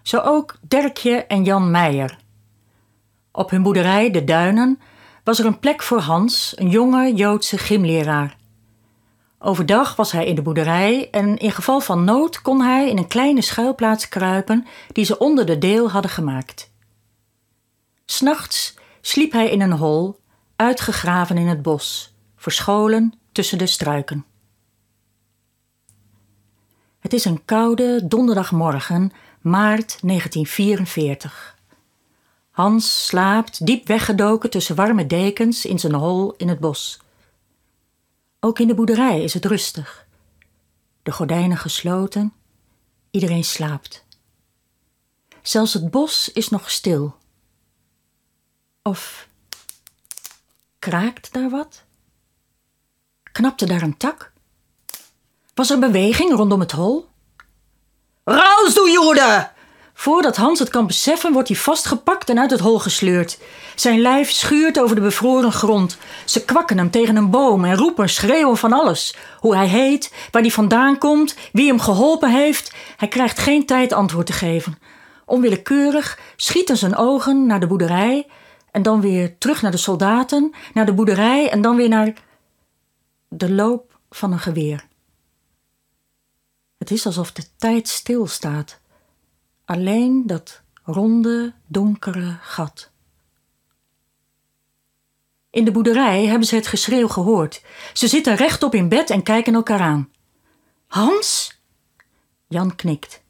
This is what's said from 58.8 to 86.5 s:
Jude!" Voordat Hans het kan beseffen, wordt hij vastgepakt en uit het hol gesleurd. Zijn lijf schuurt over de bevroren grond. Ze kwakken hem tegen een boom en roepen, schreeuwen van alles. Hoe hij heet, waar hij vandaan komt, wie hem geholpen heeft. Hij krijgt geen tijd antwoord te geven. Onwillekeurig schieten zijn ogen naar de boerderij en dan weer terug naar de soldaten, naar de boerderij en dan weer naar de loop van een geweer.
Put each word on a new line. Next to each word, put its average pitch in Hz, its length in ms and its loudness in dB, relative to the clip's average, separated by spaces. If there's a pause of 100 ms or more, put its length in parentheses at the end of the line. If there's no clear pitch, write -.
Jude!" 285 580 4 (440)
Voordat 302 420 0
Hans 269 240 2
het 254 100 0
kan 233 180 0
beseffen, 320 460 0
wordt 262 140 2
hij 196 100 -2
vastgepakt - 720 -2
en 233 100 2
uit 269 120 2
het 240 80 2
hol 214 200 2
gesleurd. 180 600 -2 (360)
Zijn 233 260 2
lijf 269 300 2
schuurt 311 480 2
over 226 160 2
de 208 60 2
bevroren 240 500 2
grond. 208 460 0 (280)
Ze - 200 -4
kwakken 277 320 0
hem 175 140 0
tegen 226 240 2
een 208 140 4
boom 220 360 4
en 185 100 2
roepen, 233 340 2
schreeuwen 262 480 2
van 226 160 2
alles. 262 420 0 (240)
Hoe 220 160 2
hij 190 120 4
heet, 269 460 2 (180)
waar 233 100 2
hij 226 100 4
vandaan 240 460 4
komt, 302 380 2 (160)
wie 262 160 4
hem 247 120 4
geholpen 269 520 2
heeft. 285 420 2 (240)
Hij 214 100 -2
krijgt 247 320 -2
geen 285 260 2
tijd 254 280 2
antwoord 170 320 0
te - 80 -6
geven. 165 460 -4 (460)
Onwillekeurig 277 920 0 (160)
schieten 349 420 0
zijn 190 180 0
ogen 269 500 2
naar 208 140 2
de 175 80 0
boerderij 190 600 0 (480)
en 208 60 0
dan 214 200 2
weer 180 360 0
terug 285 240 -2
naar 202 100 0
de 175 60 -2
soldaten, 240 760 0 (200)
naar 220 120 2
de 208 80 2
boerderij 220 560 2
en 208 120 0
dan 233 140 2
weer 240 140 2
naar 220 240 2 (1120)
de 180 240 -4
loop 220 480 -2 (100)
van 196 220 -6
een 175 80 -2
geweer. 151 480 -6 (1900)